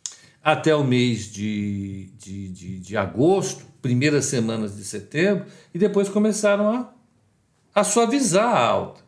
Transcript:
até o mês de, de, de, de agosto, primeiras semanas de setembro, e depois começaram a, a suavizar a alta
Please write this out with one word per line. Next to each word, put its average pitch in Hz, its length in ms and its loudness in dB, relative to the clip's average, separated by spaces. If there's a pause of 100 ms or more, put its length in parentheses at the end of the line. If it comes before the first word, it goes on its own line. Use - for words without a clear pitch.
(440)
até 156 320 4
o 147 80 2
mês 123 480 0
de, 98 840 -6
de, 98 320 -12
de, 92 300 -12
de 92 180 -10
agosto, 98 680 0 (200)
primeiras 135 420 2
semanas 110 500 -2
de 104 80 -14
setembro, 175 600 -2 (260)
e 170 60 -8
depois 196 320 2
começaram 208 600 2
a, 247 220 -4 (840)
a 208 80 4
suavizar 226 680 2
a 139 140 4
alta 98 420 -2